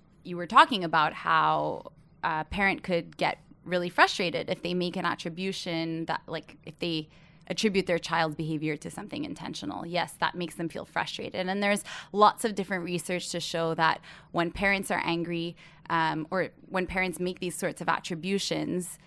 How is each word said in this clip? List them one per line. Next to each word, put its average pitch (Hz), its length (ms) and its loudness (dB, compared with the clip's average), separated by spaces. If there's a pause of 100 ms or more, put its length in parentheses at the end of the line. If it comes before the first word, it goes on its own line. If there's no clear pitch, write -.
(240)
you 175 140 -8
were 175 80 -6
talking 247 380 6
about 156 280 4
how 156 800 2 (320)
a 156 240 -2
parent 196 340 2
could 170 360 -4
get - 200 0 (280)
really 175 240 0
frustrated 175 580 4
if - 140 -2
they 175 100 -2
make 180 240 -2
an 180 80 -4
attribution 165 1040 -4
that, - 200 -4
like, - 380 -10
if 156 140 -14
they 160 300 -4 (400)
attribute 190 380 2
their 170 120 2
child's 165 360 0
behavior 156 420 -2
to 165 140 -10
something - 340 -8
intentional. - 600 -8
Yes, 170 340 -2
that - 140 0
makes 175 220 -6
them 165 120 -4
feel - 160 -8
frustrated. - 640 -4
And 202 140 0
there's 208 200 2 (300)
lots 208 320 8
of 220 120 0
different 190 280 -2
research 175 460 -2
to 175 100 -4
show 165 340 0
that 160 260 4 (320)
when 170 180 2
parents 196 400 0
are 175 140 2
angry, 170 520 -2 (320)
um, 156 440 2
or 180 160 0 (200)
when 185 180 0
parents 185 340 -2
make 180 180 -2
these 175 180 -4
sorts - 240 -4
of 170 80 -2
attributions, 175 1200 -2